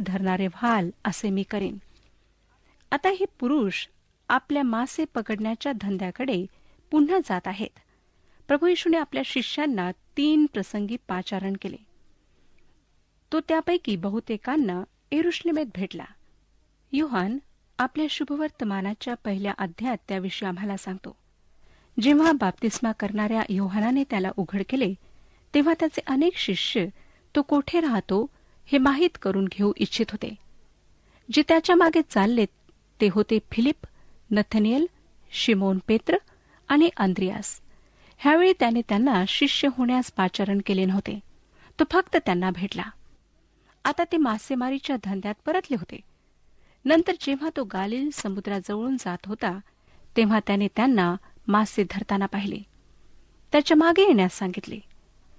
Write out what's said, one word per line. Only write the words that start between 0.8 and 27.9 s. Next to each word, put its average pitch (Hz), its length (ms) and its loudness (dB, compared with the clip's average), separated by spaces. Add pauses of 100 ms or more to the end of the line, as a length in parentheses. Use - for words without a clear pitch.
असे 214 260 -4
मी 196 120 0
करेन." 196 360 -6 (1120)
आता 285 160 0
हे 381 160 0 (160)
पुरुष 247 480 -2 (400)
आपल्या 285 340 0
मासे 247 420 -2
पकडण्याच्या 220 760 -4
धंद्याकडे 196 640 -4 (440)
पुन्हा 311 280 4
जात 190 280 -2
आहेत. 190 320 -10 (720)
प्रभू 294 180 2
येशूने 349 300 2
आपल्या 269 300 -4
शिष्यांना 240 640 -4 (260)
तीन 302 360 4
प्रसंगी 208 440 -6 (120)
पाचारण 190 440 -4 (100)
केले. - 140 -10 (1600)
तो 311 80 0
त्यापैकी 320 560 -2
बहुतेकांना 208 840 -4 (300)
यरुशलेमेत 320 600 -2
भेटला. 185 300 -8 (880)
योहान 247 460 -2 (400)
आपल्या 302 320 -2
शुभवर्तमानाच्या 247 1040 -6
पहिल्या 196 440 -4
अध्यायात 214 380 -6 (120)
त्याविषयी 190 400 -6
आम्हाला 196 280 -6
सांगतो. - 400 -12 (840)
जेव्हा 294 320 6
बाप्तिस्मा 220 600 -2
करणाऱ्या 214 560 -2
योहानाने 208 640 0
त्याला 190 260 -2
उघड 196 320 -4
केले, 233 260 0 (600)
तेव्हा 294 260 4
त्याचे 320 260 -2
अनेक 294 300 2
शिष्य - 500 -2 (500)
तो 294 60 4
कोठे 285 380 0
राहतो, 226 460 0 (400)